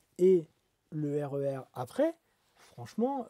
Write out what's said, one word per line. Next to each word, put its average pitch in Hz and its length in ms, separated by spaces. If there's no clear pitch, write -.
et 180 300
le 147 340
R 139 120
E 139 220
R - 140
après, 294 420
franchement, 240 760